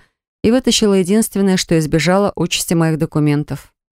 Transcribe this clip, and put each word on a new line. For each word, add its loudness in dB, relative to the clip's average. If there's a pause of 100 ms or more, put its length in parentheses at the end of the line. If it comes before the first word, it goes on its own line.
(440)
и 2
вытащила 2
единственное, 0
что 0
избежало 0
участи -4
моих 0
документов. -2 (240)